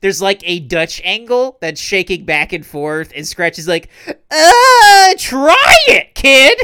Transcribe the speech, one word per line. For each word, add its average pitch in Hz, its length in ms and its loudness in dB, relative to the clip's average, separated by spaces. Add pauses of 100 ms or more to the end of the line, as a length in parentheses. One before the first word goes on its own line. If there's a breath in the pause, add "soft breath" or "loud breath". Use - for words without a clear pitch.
there's, 190 220 -4
like, 196 220 -2
a 175 160 -8
Dutch 160 440 -8
angle 233 560 -6
that's 160 200 -10
shaking 185 440 -6
back 151 280 -4
and 165 120 -10
forth, 151 500 -10
and 147 120 -14
Scratch 170 320 -8
is 160 100 -12
like, 165 200 -6 (180 loud breath)
Uh, 392 1080 4
try 311 580 0 (140)
it, 190 260 -2
kid! 269 500 4